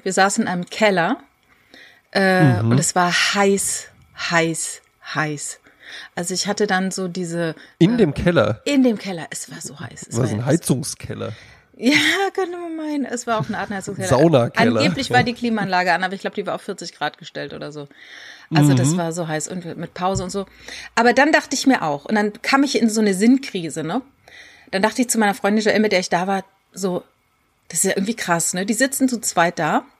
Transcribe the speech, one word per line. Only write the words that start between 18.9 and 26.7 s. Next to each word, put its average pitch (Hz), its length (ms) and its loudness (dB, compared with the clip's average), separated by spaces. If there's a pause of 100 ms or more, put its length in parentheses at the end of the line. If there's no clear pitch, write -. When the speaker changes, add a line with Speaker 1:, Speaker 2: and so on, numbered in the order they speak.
Speaker 2:
Mhm. 175 60 0
Speaker 1:
war 165 160 -2
so 170 140 -6
heiß 156 200 -4
und 170 300 -12
mit 165 160 -12
Pause 185 300 -2
und 180 60 -8
so. 196 160 -6 (500)
Aber 233 180 6
dann 277 180 4
dachte 294 240 2
ich - 100 -4
mir 262 160 4
auch, 147 240 -4
und - 100 -2
dann 208 260 0
kam 269 220 2
ich 277 160 0
in 226 100 4
so 220 120 0
eine 208 120 2
Sinnkrise, 185 680 2
ne? 175 180 -4 (680)
Dann 190 100 -2
dachte 220 200 0
ich 240 80 0
zu - 80 -2
meiner 208 160 4
Freundin 208 300 0
Joelle, 208 160 2
mit 214 140 2
der 180 80 2
ich - 80 -8
da 180 180 0
war, 196 160 -2 (300)